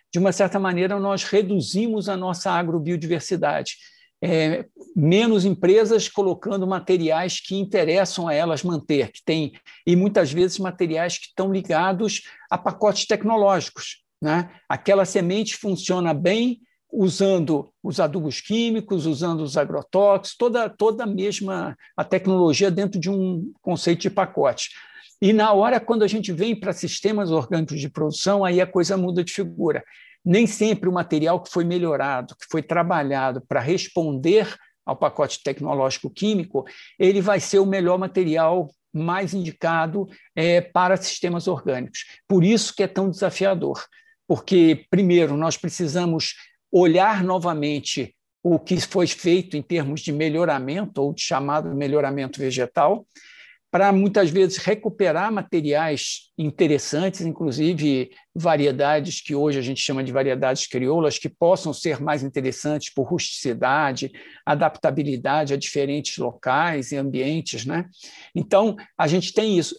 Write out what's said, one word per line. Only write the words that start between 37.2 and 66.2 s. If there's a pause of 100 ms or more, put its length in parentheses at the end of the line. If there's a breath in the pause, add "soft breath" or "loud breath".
vai
ser
o
melhor
material (240)
mais
indicado, (280 loud breath)
é,
para
sistemas
orgânicos. (220 loud breath)
Por
isso
que
é
tão
desafiador, (440 soft breath)
porque,
primeiro,
nós
precisamos (360 loud breath)
olhar
novamente (300)
o
que
foi
feito
em
termos
de
melhoramento,
ou
de
chamado
melhoramento
vegetal, (640 loud breath)
pra
muitas
vezes
recuperar
materiais
interessantes,
inclusive (240 soft breath)
variedades
que
hoje
a
gente
chama
de
variedades
crioulas,
que
possam
ser
mais
interessantes
por
rusticidade, (340 loud breath)
adaptabilidade
a
diferentes
locais